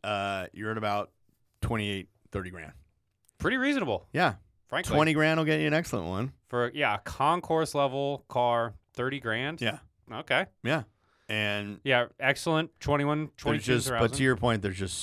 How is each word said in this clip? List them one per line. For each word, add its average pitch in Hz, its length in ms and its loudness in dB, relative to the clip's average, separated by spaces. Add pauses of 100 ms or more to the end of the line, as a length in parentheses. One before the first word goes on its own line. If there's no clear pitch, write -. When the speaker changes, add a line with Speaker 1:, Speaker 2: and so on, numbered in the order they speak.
Speaker 1:
Uh, 98 500 -2
you're 107 180 -6
at 110 60 -4
about 104 340 -2 (500)
twenty-eight, 104 460 -2 (240)
thirty 92 200 -6
grand. 85 200 -12 (680)
Speaker 2:
Pretty 220 180 0
reasonable. 247 560 0
Speaker 1:
Yeah. 143 220 2 (320)
Speaker 2:
Frankly. 139 280 -2
Speaker 1:
Twenty 156 180 4
grand 156 260 4
will 160 60 0
get 156 140 2
you 156 80 0
an 147 60 2
excellent 131 340 -2
one. 101 240 -4 (180)
Speaker 2:
For, 120 240 0
yeah, 135 220 2
a 104 40 -4
concourse 160 760 0
level 139 520 0
car, 120 460 2 (200)
thirty 131 260 -4
grand? 123 420 -4
Speaker 1:
Yeah. 120 180 0 (320)
Speaker 2:
Okay. 135 340 0 (180)
Speaker 1:
Yeah. 135 200 0 (440)
And 104 560 -2
Speaker 2:
Yeah, 123 240 2 (120)
excellent. 156 600 0
Twenty-one, 147 500 0 (140)
Speaker 1:
there's 113 220 0
just, 120 220 2
but 127 100 -2
Speaker 2:
twenty-two - 100 4
thousand. 123 100 -6
Speaker 1:
to 135 60 2
your 131 120 4
point, 113 280 2
there's 95 140 -2
just 95 260 -4